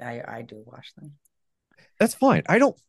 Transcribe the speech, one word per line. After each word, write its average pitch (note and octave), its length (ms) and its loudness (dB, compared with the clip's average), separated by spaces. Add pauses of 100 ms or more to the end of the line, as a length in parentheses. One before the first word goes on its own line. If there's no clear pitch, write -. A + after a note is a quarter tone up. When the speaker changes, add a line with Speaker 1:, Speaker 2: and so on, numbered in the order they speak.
Speaker 1:
I, A#2+ 260 -12
I A2+ 160 -14
do G#2+ 220 -20
wash B2+ 300 -20
them. D3 180 -20 (840)
Speaker 2:
That's - 160 0
fine. - 340 2
I G3 100 2
don't C#4 200 2 (100)